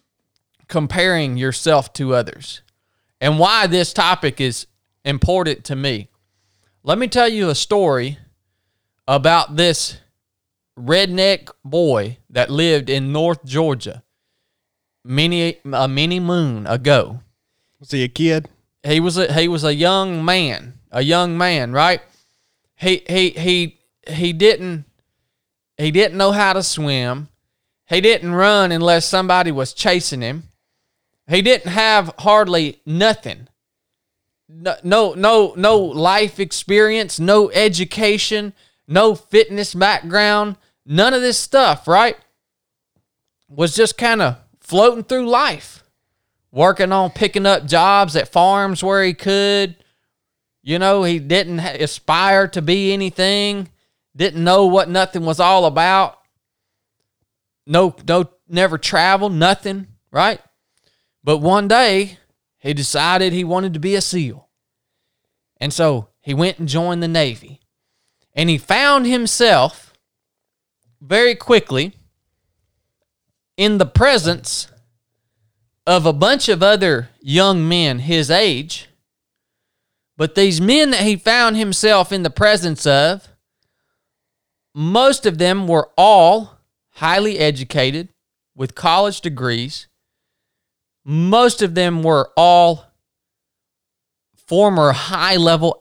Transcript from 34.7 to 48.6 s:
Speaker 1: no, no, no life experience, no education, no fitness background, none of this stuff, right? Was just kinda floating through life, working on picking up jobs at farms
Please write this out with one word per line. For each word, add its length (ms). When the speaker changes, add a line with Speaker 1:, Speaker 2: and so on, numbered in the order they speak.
Speaker 1:
no, 320
no, 420
no 220
life 640
experience, 800
no 320
education, 1000
no 260
fitness 600
background, 800
none 300
of 80
this 160
stuff, 500
right? 280
Was 260
just 220
kinda 460
floating 320
through 240
life, 560
working 420
on 180
picking 340
up 220
jobs 500
at 160
farms 500